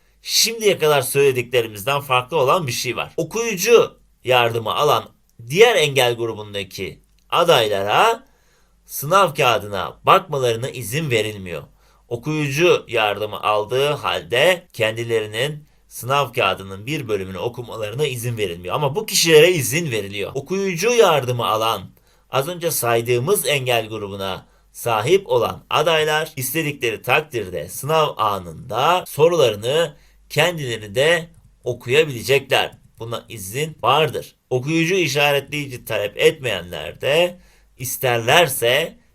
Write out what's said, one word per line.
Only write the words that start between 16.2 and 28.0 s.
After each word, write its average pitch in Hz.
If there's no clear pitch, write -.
kağıdının 98
bir 143
bölümünü 95
okumalarına 117
izin 120
verilmiyor. 87
Ama 143
bu 220
kişilere 165
izin 143
veriliyor. 101
Okuyucu 190
yardımı 135
alan, 107
az 135
önce 170
saydığımız 120
engel 123
grubuna 98
sahip 123
olan 104
adaylar 156
istedikleri 135
takdirde 120
sınav 151